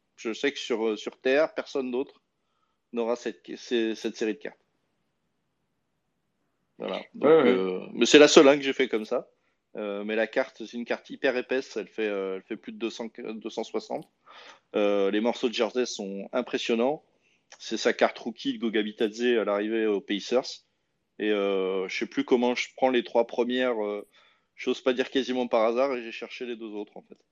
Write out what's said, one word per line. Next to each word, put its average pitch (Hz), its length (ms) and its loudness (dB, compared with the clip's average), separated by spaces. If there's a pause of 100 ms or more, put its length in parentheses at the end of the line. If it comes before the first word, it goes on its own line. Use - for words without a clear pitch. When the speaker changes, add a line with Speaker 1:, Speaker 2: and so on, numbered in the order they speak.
(180)
Speaker 1:
Je 113 160 -6
sais 139 180 -2
que - 80 -12
sur, 113 260 -2
euh, 107 100 0
sur - 240 -12
Terre, 139 340 2
personne 127 380 -6
d'autre 127 300 -6 (720)
n'aura 117 240 -2
cette, - 420 -10
ces, 113 380 -2
cette 110 200 -6
série 110 180 -2
de 101 60 -8
cartes. - 200 -14 (2250)
Voilà. 95 220 -6 (120)
Donc, 135 160 2
Speaker 2:
Ouais, 160 140 8
ouais. 120 60 6
Speaker 1:
euh, 95 300 2 (140)
mais 117 120 4
c'est 147 140 10
la 147 100 12
seule, 151 180 10
hein, 139 80 8
que 143 80 -2
j'ai 135 100 -2
fait 131 140 0
comme 110 180 -4
ça. - 240 -6 (460)
Euh, 104 280 -6
mais 107 120 -4
la 110 120 2
carte, - 380 -4
c'est 120 120 -12
une 120 80 -6
carte - 240 -6
hyper 135 260 -2
épaisse. 127 420 -4
Elle 98 120 -6
fait, 110 180 -4
euh, 98 300 -4
elle 95 60 -10
fait 110 120 -8
plus 113 160 -14
de 110 60 -16
deux 110 120 -4
cents, 113 280 -8
deux 110 320 -10
cent 110 160 -6
soixante. 123 440 -8 (680)
Euh, 101 360 4
les 104 80 0
morceaux 117 300 0
de 110 40 -4
jersey 120 320 0
sont 98 460 -8
impressionnants. 127 720 -2 (560)
C'est - 180 -6
sa 113 160 0
carte - 240 2
rookie 127 360 -6
de 110 60 -12
Goga 110 220 0
Bitadze 113 580 0
à 101 40 0
l'arrivée 107 420 0
aux 101 160 2
Pacers. 113 460 -2 (720)
Et, 107 100 0
euh, 95 600 0
je - 80 -8
sais 110 100 -4
plus 135 160 -4
comment 123 320 2
je - 220 -4
prends 131 120 2
les 120 140 2
trois 117 240 0
premières. 123 560 -2
Euh, 104 240 -6 (480)
j'ose - 260 -4
pas 131 120 2
dire 127 160 -2
quasiment 127 380 -2
par 113 180 4
hasard, 127 280 2
et 120 80 -4
j'ai 113 100 -12
cherché 117 340 -12
les 120 100 -8
deux 110 160 -12
autres, 104 240 -10
en 95 60 -16
fait. - 160 -20 (140)